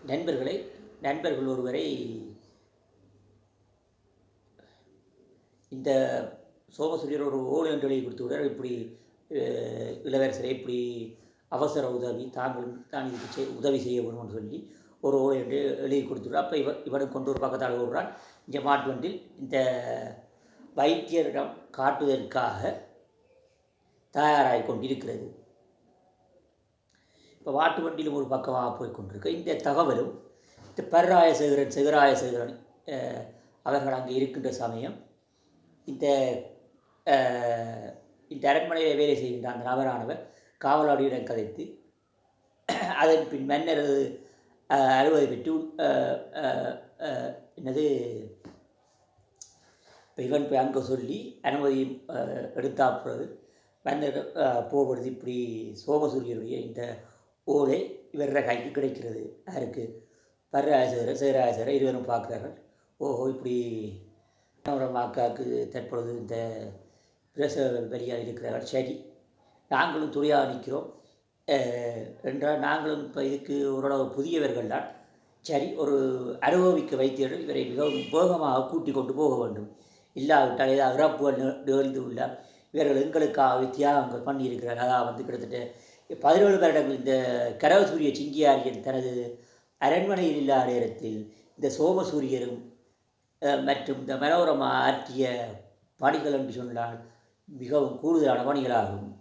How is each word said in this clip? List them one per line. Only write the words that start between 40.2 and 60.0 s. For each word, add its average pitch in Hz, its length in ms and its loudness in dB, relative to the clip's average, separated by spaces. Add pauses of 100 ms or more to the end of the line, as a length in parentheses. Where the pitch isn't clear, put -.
காவலாளியுடன் 139 600 4
கதைத்து, - 540 -6 (1160)
அதன் 156 320 4
பின் 135 160 -6
மன்னர், 147 720 0 (500)
அஹ், 131 300 4
அனுமதி 147 280 6
பெற்று, 123 260 -4 (240)
அஹ், 131 440 0 (120)
அஹ், 131 460 -2 (200)
அஹ், 127 360 -6 (200)
என்னது, 131 320 -2 (2250)
இப்ப - 140 -10
இவன் 147 260 0
போய் 139 100 2
அங்க 131 240 0
சொல்லி 131 600 -6
அனுமதி, 135 680 0
அஹ், 123 460 -6
எடுத்தா 135 360 2
பிறகு - 580 -8 (360)
மன்னர், 143 480 -2
அஹ், 123 360 0
போகிறது. 127 380 0
இப்படி 127 300 -6 (500)
சோமசூரியருடைய 127 800 -2
இந்த 120 320 -10 (460)
ஓலை 147 680 0
இவர 139 320 0
கைக்கு 123 260 -2
கிடைக்கிறது. 120 760 -6
யாருக்கு? 123 560 -8 (500)